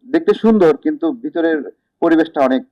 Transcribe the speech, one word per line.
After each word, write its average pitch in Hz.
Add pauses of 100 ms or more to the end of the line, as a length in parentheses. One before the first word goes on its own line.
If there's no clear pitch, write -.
(120)
দেখতে 165
সুন্দর, 202
কিন্তু 156
ভিতরের 151 (280)
পরিবেশটা 165
অনেক 127